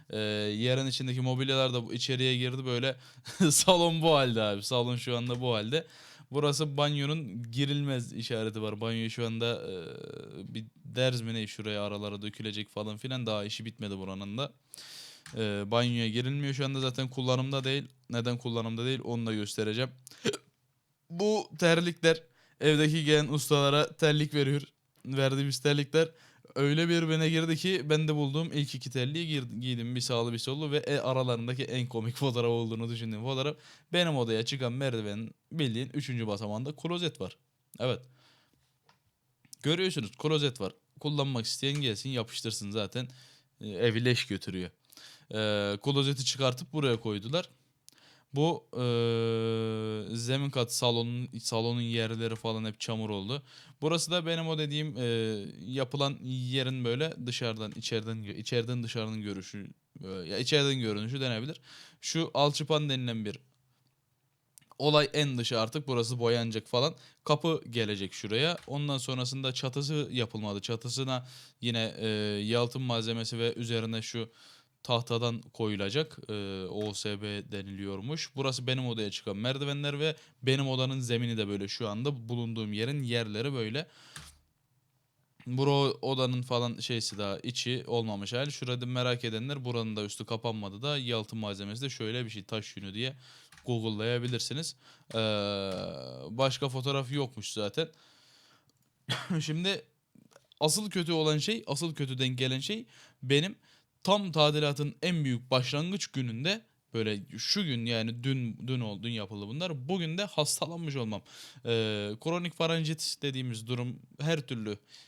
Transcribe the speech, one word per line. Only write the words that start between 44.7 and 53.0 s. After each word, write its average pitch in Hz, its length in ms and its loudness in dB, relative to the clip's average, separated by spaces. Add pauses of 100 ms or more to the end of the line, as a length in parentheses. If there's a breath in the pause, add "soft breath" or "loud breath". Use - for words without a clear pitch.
E, 104 460 2
klozeti 139 480 0
çıkartıp 127 480 0
buraya 135 260 2
koydular. 113 500 -4 (840 soft breath)
Bu, 151 400 2
e, 113 1400 0
zemin 131 340 0
kat 127 240 0
salonun, 120 560 0 (100)
salonun 117 420 0
yerleri 113 540 0
falan 110 300 -4
hep 107 140 -6
çamur 110 300 -4